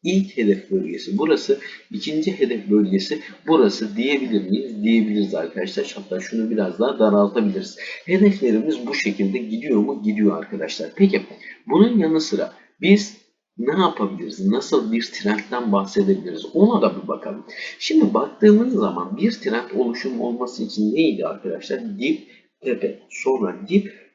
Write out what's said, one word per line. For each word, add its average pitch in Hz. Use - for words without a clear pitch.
İlk 190
hedef 101
bölgesi 95
burası, 139
ikinci 156
hedef 113
bölgesi 101
burası 110
diyebilir 117
miyiz? 107
Diyebiliriz 107
arkadaşlar. 90
Hatta 185
şunu 113
biraz 98
daha 127
daraltabiliriz. 101
Hedeflerimiz 143
bu 104
şekilde 101
gidiyor 113
mu? 110
Gidiyor 104
arkadaşlar. 82
Peki 196
bunun 220
yanı 160
sıra -
biz 202
ne 147
yapabiliriz? 98
Nasıl 113
bir 117
trendten 107
bahsedebiliriz? 95
Ona 208
da -
bir -
bakalım. 196
Şimdi 311
baktığımız 214
zaman 98
bir 220
trend 120
oluşum 120
olması 120
için 107
neydi 123
arkadaşlar? 101
Dip, 131
tepe, -
sonra 110
dip 196